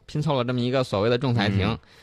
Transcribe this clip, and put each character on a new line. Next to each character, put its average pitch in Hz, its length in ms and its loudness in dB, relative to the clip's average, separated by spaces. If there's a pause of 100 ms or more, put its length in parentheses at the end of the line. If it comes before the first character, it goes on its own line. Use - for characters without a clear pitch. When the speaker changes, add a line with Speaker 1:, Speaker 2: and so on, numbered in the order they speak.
Speaker 1:
拼 151 160 -6
凑 151 120 0
了 127 80 0
这 123 120 -2
么 123 60 -2
一 123 100 0
个 131 120 0
所 101 200 -2
谓 117 80 2
的 123 80 2
仲 127 160 0
裁 104 160 0
庭。 101 180 2
Speaker 2:
嗯。 117 100 -2 (240)